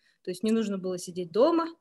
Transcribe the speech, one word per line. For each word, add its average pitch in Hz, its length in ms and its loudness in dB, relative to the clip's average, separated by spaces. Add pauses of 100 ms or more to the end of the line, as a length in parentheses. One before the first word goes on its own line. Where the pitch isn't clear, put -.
(280)
то - 20 -2
есть 180 120 -8
не 220 100 2
нужно 208 240 0
было 185 220 -4
сидеть 175 340 -8
дома, 330 360 4 (120)